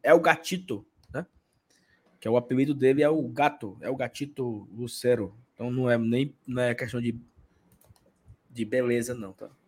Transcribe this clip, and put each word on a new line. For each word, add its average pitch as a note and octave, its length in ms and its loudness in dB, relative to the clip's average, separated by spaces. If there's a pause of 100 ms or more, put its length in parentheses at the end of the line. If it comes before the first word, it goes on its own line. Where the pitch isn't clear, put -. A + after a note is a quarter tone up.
é C3+ 140 4
o E3+ 40 8
Gatito, D#3+ 640 -2 (300)
né? E3+ 140 -8 (920)
Que - 80 -6
é A2+ 40 0
o A#2+ 60 6
apelido B2+ 360 2
dele, C3+ 300 4
é D3 60 6
o D#3 180 0
gato, A#2+ 540 -2
é A2+ 80 -8
o C3+ 60 -4
Gatito B2 800 -8
Lucero. A#2 600 -2 (160)
Então A#2+ 160 -8
não B2+ 180 0
é A#2+ 80 6
nem, A#2 380 0 (140)
não B2 160 -2
é A#2+ 100 2
questão B2 280 -6
de, A#2 140 -2 (1300)
de A#2 160 -6
beleza, A#2+ 480 0
não, G2+ 200 -12
tá? - 140 -18 (200)